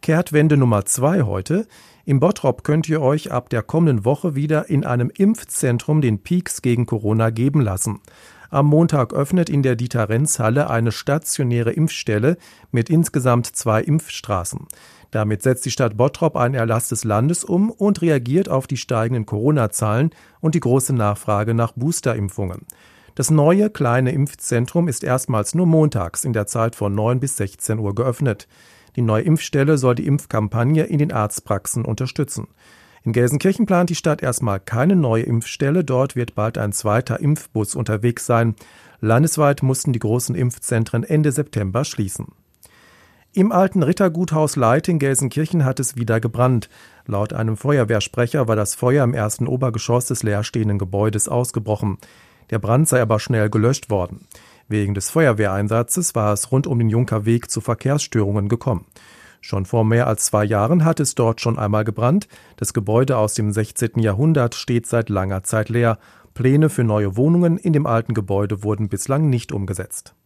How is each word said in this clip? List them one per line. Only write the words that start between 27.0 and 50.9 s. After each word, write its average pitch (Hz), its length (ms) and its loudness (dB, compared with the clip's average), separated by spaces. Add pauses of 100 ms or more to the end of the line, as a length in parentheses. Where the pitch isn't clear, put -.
bis 135 200 -4
sechzehn 107 400 -4
Uhr 101 160 -2
geöffnet. 120 520 -2 (480)
Die 120 60 -4
neue 110 220 2
Impfstelle 151 560 2
soll 127 160 2
die 120 120 -4
Impfkampagne 131 760 0
in 165 140 -2
den 147 140 0
Arztpraxen 107 720 -4
unterstützen. 127 600 -6 (580)
In 113 100 -2
Gelsenkirchen 143 500 2
plant 180 240 2
die 175 60 -2
Stadt - 280 -2
erstmal 107 380 -2
keine 147 360 2
neue 117 260 4
Impfstelle. 139 600 0
Dort 135 320 0
wird 120 200 -4
bald 110 240 -2
ein 104 140 -2
zweiter 107 460 0
Impfbus 143 560 -2
unterwegs 113 520 -2
sein. 117 280 2 (460)
Landesweit 143 600 2
mussten 131 320 0
die 117 40 -2
großen 120 360 0
Impfzentren 117 680 -2
Ende 151 300 2
September 120 540 -2
schließen. - 400 -6 (1080)
Im 202 180 2
alten 190 320 2
Ritterguthaus 160 720 0
Leit 131 320 2
in 170 100 2
Gelsenkirchen 139 680 0
hat 131 160 -2
es 127 160 -4
wieder 113 240 0
gebrannt. 120 480 0 (380)
Laut 104 260 -2
einem 110 240 -2
Feuerwehrsprecher 120 920 0
war 113 100 2
das 104 180 -2
Feuer 131 300 2
im 123 100 0
ersten 110 320 -2
Obergeschoss 123 580 -2
des - 180 -4
leerstehenden 107 560 -2
Gebäudes 101 520 -2